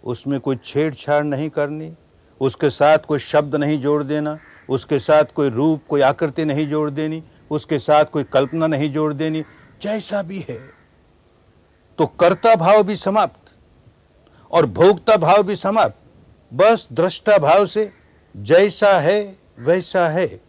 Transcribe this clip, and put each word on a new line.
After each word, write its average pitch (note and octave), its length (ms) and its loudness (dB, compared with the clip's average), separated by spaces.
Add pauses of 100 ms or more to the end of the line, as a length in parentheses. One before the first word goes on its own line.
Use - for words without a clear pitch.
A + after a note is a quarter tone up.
उसमें B2+ 360 -6
कोई C3+ 260 -4
छेड़छाड़ D3 580 -2
नहीं D3 260 -6
करनी, D3+ 440 -8 (480)
उसके C3+ 280 -2
साथ D3 280 4
कोई D3 220 -4
शब्द D3+ 360 -2
नहीं D3 240 -2
जोड़ D3 240 -2
देना, D3+ 360 -6 (300)
उसके C3+ 300 -2
साथ D3+ 240 4
कोई C#3+ 260 -2
रूप, C#3+ 400 -2
कोई C#3+ 120 0
आकृति C#3+ 440 -2
नहीं D3 220 -4
जोड़ D3+ 220 -4
देनी, D#3 340 -8 (280)
उसके D3+ 280 -4
साथ D3+ 260 4
कोई D3 180 -6
कल्पना D3+ 440 -2
नहीं D3 240 -2
जोड़ D3+ 220 -4
देनी। D#3 300 -6 (380)
जैसा G#3 400 -6
भी F3+ 280 -12
है, B2+ 200 -16 (1300)
तो D#3 80 0
कर्ता F#3 500 2
भाव G3 280 4
भी G3 120 -4
समाप्त - 600 -4 (960)
और D#3+ 140 4
भोक्ता F#3 520 2
भाव F#3 260 4
भी F#3+ 120 -4
समाप्त, G3 400 -2 (580)
बस G3+ 400 2
दृष्टा F#3 440 0
भाव F3 280 4
से G#3 260 -6 (460)
जैसा F#3 640 4
है G3 380 -2 (220)
वैसा F3 480 0
है। D#3 420 -4